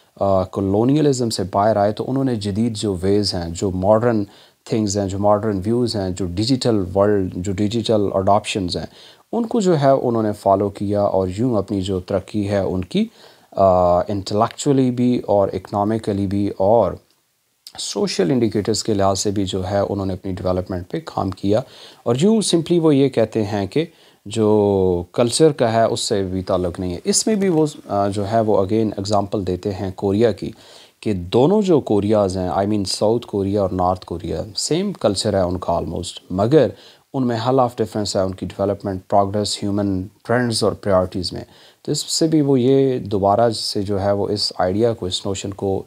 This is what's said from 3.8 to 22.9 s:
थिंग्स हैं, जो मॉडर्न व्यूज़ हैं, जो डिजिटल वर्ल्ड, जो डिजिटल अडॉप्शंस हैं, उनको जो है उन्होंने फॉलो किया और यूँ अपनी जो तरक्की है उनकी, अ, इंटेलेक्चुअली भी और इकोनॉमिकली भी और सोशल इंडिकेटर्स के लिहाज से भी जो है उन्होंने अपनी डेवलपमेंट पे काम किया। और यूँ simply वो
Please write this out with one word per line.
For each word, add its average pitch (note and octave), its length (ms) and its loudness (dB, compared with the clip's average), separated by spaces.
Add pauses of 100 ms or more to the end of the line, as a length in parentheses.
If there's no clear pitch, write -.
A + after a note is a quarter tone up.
थिंग्स G#2+ 260 0
हैं, G2 100 0
जो F#2+ 120 -4
मॉडर्न G#2 400 2
व्यूज़ A2+ 380 -2
हैं, F#2 160 -2
जो F#2+ 120 -4
डिजिटल A2+ 500 0
वर्ल्ड, G2 580 2
जो F#2 200 -6
डिजिटल G#2+ 600 0
अडॉप्शंस G2 600 0
हैं, D#2+ 120 -8 (460)
उनको A3+ 280 -2
जो F#3 120 4
है C#3 220 4
उन्होंने A2+ 360 0
फॉलो G2+ 380 2
किया G2+ 320 -2
और F#2+ 280 0
यूँ A2 280 -2
अपनी G2 240 -2
जो F#2+ 180 -4
तरक्की G2 460 -4
है G2 200 0
उनकी, F#2 460 -2 (460)
अ, F2+ 520 4
इंटेलेक्चुअली A2+ 800 0
भी B2 280 0
और G2+ 300 2
इकोनॉमिकली G2+ 800 -2
भी G2+ 220 -2
और G2 500 2 (800)
सोशल G3 540 -2
इंडिकेटर्स A2 500 0
के A2+ 120 -2
लिहाज G2 240 2
से G#2 140 -2
भी G2 140 -2
जो F#2+ 160 -4
है G2+ 220 -2
उन्होंने G2 300 -4
अपनी F#2+ 180 -8
डेवलपमेंट F#2 560 -4
पे E2 120 -8
काम G2 320 -4
किया। G2+ 320 0 (420)
और A#2+ 120 0
यूँ G#3+ 240 4
simply E3+ 380 0
वो D#3+ 120 4